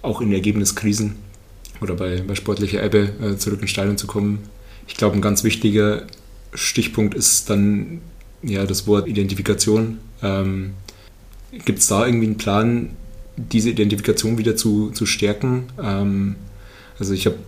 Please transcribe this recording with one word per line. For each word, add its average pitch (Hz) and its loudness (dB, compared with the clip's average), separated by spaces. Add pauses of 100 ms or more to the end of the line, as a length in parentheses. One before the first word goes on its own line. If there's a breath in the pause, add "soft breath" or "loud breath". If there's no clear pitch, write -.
auch - -2
in 110 2
Ergebniskrisen 104 0 (680)
oder 95 -2
bei, 92 -2
bei 98 -2
sportlicher 98 0
Ebbe, 104 4 (120)
äh, 101 0
zurück 101 -2
ins 101 -2
Stadion 101 0
zu 104 -6
kommen. 104 0 (480 loud breath)
Ich - -12
glaub, 104 2
ein 98 4
ganz 104 2
wichtiger 107 4 (520)
Stichpunkt 107 0
ist - 2
dann, 104 2 (420)
ja, 98 0
das 98 -2
Wort 104 4
Identifikation. 107 0 (240)
Ähm, 98 -2 (920 loud breath)
gibt's 196 2
da 110 4
irgendwie 117 2
einen 107 0
Plan, 117 0 (460)
diese 117 2
Identifikation 107 2
wieder 110 2
zu, 107 2
zu - -2
stärken? 127 0 (120)
Ähm, 98 0 (640 loud breath)
also 98 -2
ich 92 -2
hab 104 2 (140)